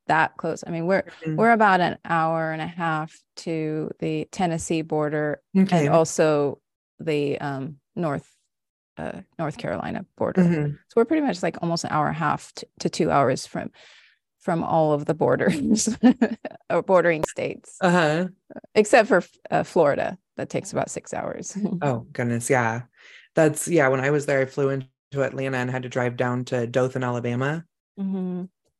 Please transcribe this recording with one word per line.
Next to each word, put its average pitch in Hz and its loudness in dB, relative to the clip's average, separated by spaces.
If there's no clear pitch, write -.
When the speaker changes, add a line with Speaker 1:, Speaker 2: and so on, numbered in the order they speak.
Speaker 1:
that 156 2
close. - -6
I - -12
mean, 165 -4
we're, 185 2
Speaker 2:
Mm-hmm. 160 -6
Speaker 1:
we're 220 4
about 208 6
an - 0
hour 160 0
and 160 -6
a 156 -8
half 160 -6
to 156 -4
the 156 -4
Tennessee 165 -2
border 151 -2
Speaker 2:
Okay. 180 4
Speaker 1:
and - 2
also 156 2
the, 147 -2
um, 139 -8
North, 165 -4
uh, - -10
North 156 -4
Carolina - -6
border. - 2
Speaker 2:
Mm-hmm. 156 2
Speaker 1:
So - -20
we're 233 6
pretty 311 0
much, 190 -2
like, 170 -2
almost 170 -2
an - -6
hour 151 0
and 151 -2
a 156 -8
half 147 -2
t-, - -14
to 170 0
two 165 0
hours 139 2
from, - -10
from 165 -2
all 156 2
of 147 -2
the 165 0
borders 220 2
<laughs> - -14
or 170 0
bordering 170 4
states. - -8
Speaker 2:
Uh-huh. 175 4
Speaker 1:
Except 214 6
for, 185 4
uh, 170 0
Florida, - 0
that - -8
takes - -6
about - -4
six - -10
hours. - -8
<laughs> 180 -4
Speaker 2:
Oh, 123 -2
goodness, 120 -4
yeah. 120 0
That's, 156 2
yeah, 160 4
when 131 2
I 139 2
was 143 0
there, 139 2
I 131 2
flew 135 -2
into 135 -4
Atlanta 135 -2
and 123 -2
had 127 -4
to 127 -10
drive 123 -2
down 123 -2
to 123 -2
Dothan, 127 0
Alabama. 123 -4
Speaker 1:
Mm-hmm. 185 -6